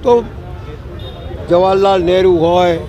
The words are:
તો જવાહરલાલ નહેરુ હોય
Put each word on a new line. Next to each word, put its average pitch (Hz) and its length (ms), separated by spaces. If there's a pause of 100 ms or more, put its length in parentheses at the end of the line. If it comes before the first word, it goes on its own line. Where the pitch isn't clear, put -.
તો 240 200 (1300)
જવાહરલાલ 190 540
નહેરુ 185 320
હોય 170 540